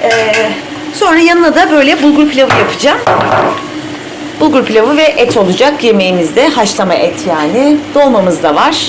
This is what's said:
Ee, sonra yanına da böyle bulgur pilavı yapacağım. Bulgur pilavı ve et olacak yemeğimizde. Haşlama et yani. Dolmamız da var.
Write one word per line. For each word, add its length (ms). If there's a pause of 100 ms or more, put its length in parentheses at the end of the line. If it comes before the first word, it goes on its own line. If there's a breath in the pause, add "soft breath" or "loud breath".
Ee, 60 (840)
sonra 260
yanına 360
da 160
böyle 320
bulgur 260
pilavı 300
yapacağım. 400 (1400)
Bulgur 260
pilavı 320
ve 60
et 340
olacak 460
yemeğimizde. 680
Haşlama 440
et 220 (140)
yani. 480 (180)
Dolmamız 480
da 120
var. 200 (140)